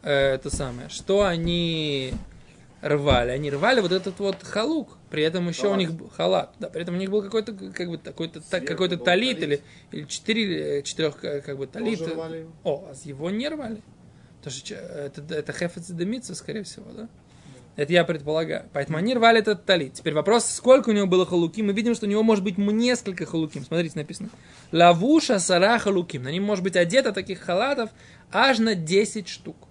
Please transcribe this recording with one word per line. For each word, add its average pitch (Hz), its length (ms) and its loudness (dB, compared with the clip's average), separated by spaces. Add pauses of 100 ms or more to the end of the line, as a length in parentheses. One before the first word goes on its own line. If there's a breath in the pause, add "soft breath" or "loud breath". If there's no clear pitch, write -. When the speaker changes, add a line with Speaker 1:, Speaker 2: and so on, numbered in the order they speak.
Speaker 1:
э, 151 100 -4
это 139 380 2
самое, 131 400 -8
что 202 340 0
они 165 880 0 (680 loud breath)
рвали? 139 480 2
Они 139 220 -4
рвали 220 300 2
вот 175 100 0
этот 185 280 -4
вот 196 220 -2
халук, 285 560 -4 (140)
при 151 120 -2
этом 175 240 0
ещё 175 200 -2
у 196 40 4
Speaker 2:
Халат. 196 80 2
Speaker 1:
них 165 140 0
б-, - 160 -12
халат, - 500 0
да, 190 100 -10
при 165 120 -6
этом 175 140 -6
у - 20 -2
них 190 140 -4
был 208 100 2
какой-то, 214 320 -4
как 190 340 -8
бы, 170 100 -6
такой-то, 165 440 -10
та-, - 60 -20 (100)
Speaker 2:
Сверху 170 100 -4
Speaker 1:
какой-то 175 300 -2
Speaker 2:
был 165 80 -8
Speaker 1:
талит 196 340 2
Speaker 2:
талит. 143 220 -2 (300 loud breath)
Speaker 1:
или, - 100 -10
или 143 60 -14
четыре, 160 720 -2
э, - 20 -6
четырёх, - 420 -4
э, 147 180 -6
как 139 160 -10
бы, 135 100 -8
Speaker 2:
Тоже 220 180 -8 (120)
Speaker 1:
талит. 165 160 -6
Speaker 2:
рвали 160 260 -8
его. 160 120 -16 (120)
Speaker 1:
О, 151 280 -4
а 135 40 -16
с-, - 100 -20
его 143 240 -8
не 226 180 -4
рвали. 233 340 -8 (580 loud breath)
Потому 139 160 -12
что, - 120 -16
чё, - 80 -12
это, 143 460 -12 (120)
это 147 200 -6
хефец 170 380 -6
де 170 140 -6
митцва, 226 300 -6
скорее - 280 -10
всего, - 280 -16
да? - 160 -14 (680 loud breath)
Это 147 180 -2
я 175 100 6
предполагаю. 156 720 -4
Поэтому 147 240 -4
они 214 160 0
рвали 226 260 6
этот 208 240 0
талит. 165 300 0
Теперь 156 200 -4
вопрос, 196 320 4
сколько 247 440 6
у - 20 4
него 202 160 4
было 185 180 4
халуки. 170 360 0
Мы 202 100 0
видим, 226 240 0
что 220 120 -6
у - 20 0
него 214 140 2
может 220 200 4
быть 196 140 -2
м-, 202 160 2
несколько 226 520 0
халуким. 156 380 -4
Смотрите, 160 340 -2
написано. 180 320 -10 (440 loud breath)
Лавуша 185 640 6
сара 196 400 4
халуким. 175 440 -2
На 135 80 -6
нем 185 120 -2
может 208 200 0
быть 180 120 -2
одето 190 380 4
таких 190 260 -6
халатов 226 500 -2 (440 loud breath)
аж 240 260 4
на 226 160 4
десять 190 540 0
штук. - 260 -14 (160)